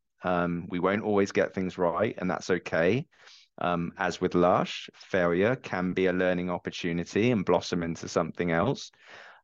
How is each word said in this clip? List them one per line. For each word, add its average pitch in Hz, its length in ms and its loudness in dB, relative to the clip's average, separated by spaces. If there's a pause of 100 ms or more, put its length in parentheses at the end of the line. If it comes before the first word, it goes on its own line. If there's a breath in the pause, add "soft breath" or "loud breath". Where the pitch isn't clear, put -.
(220)
Um, 87 460 -2
we 92 100 -4
won't 95 240 2
always 101 300 2
get - 200 2
things 92 260 -4
right, 90 380 0
and 92 140 -2
that's - 180 -4
okay. 90 580 2 (520 soft breath)
Um, 87 400 -2
as 90 220 -2
with 90 160 0
Lush, 90 580 2
failure 92 600 2
can 90 380 -4
be 92 120 2
a 90 60 2
learning 90 360 0
opportunity 87 840 -2
and 98 120 0
blossom 87 380 0
into 85 240 -6
something 87 460 -2
else. 98 400 0 (520 loud breath)